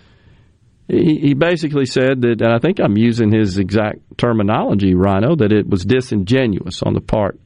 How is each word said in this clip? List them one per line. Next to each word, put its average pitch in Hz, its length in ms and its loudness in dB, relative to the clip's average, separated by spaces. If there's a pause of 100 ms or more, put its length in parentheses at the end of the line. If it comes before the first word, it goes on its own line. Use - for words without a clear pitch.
(880)
He, - 320 0
he 143 160 2
basically 156 500 -2
said 131 380 -2
that, 117 180 0
and 113 120 2
I 117 80 0
think 175 180 -2
I'm 104 180 0
using 113 360 2
his 104 260 0
exact 101 600 -4
terminology, 110 760 0
Rhino, 98 400 2
that 107 160 2
it 104 180 0
was 92 160 -2
disingenuous 113 1000 -2
on 104 100 0
the - 60 -2
part - 460 -2